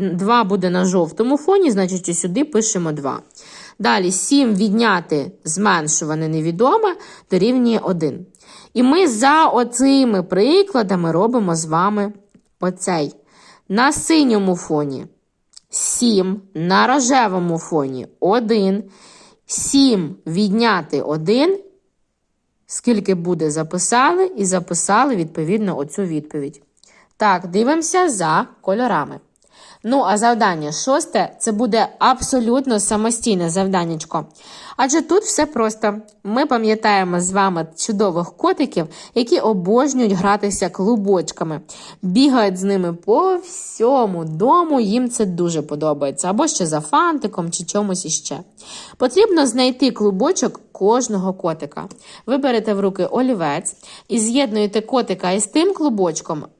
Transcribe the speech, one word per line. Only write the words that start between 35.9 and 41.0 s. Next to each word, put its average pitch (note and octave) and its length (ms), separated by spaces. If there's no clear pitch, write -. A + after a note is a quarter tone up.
Ми A#3+ 220
пам'ятаємо G#3+ 760
з F3+ 120
вами F#3+ 340
чудових F#3+ 600
котиків, C4 500
які A#3+ 260
обожнюють A3+ 720
гратися G3+ 560
клубочками. F#3 920